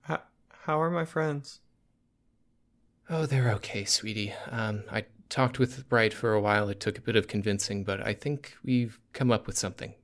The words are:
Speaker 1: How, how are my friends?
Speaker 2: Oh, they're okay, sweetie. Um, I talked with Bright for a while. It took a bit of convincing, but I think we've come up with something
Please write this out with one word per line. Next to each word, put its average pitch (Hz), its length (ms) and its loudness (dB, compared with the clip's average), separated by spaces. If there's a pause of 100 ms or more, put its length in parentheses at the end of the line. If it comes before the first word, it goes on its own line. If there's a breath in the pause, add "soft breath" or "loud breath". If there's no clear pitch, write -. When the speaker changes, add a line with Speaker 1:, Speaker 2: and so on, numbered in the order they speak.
Speaker 1:
How, - 220 -6 (400)
how 156 180 0
are 165 100 2
my 170 140 -2
friends? 156 560 -4 (1500)
Speaker 2:
Oh, 160 180 0
they're 127 260 4
okay, 101 320 -4
sweetie. 104 480 -2 (160)
Um, 107 420 -2
I 110 160 -2 (220)
talked 127 300 0
with - 300 0
Bright 110 260 4
for 113 180 0
a 107 80 6
while. 104 280 4
It 101 100 -4
took - 200 -2
a - 40 -16
bit 113 140 2
of 104 100 4
convincing, 101 560 -2
but 98 180 -2
I 107 140 -2
think - 480 -6
we've 123 380 0 (120)
come 127 200 2
up 107 160 0
with 101 100 -4
something 101 460 -6